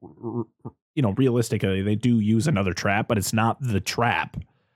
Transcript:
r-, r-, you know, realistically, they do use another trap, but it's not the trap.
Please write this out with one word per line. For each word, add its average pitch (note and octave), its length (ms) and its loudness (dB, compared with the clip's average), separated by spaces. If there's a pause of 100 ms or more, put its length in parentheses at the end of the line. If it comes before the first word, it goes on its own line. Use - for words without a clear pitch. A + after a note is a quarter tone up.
r-, A#2 420 -8 (220)
r-, A#2+ 60 -14 (240)
you D3+ 60 0
know, G#2+ 100 2
realistically, A2 720 0
they G#2 140 0
do A#2 240 2
use A2 280 2
another G2 260 0
trap, G2+ 340 0
but A#2 100 0
it's - 160 -2
not A2+ 260 0
the A2+ 200 -2
trap. G2+ 580 -2 (380)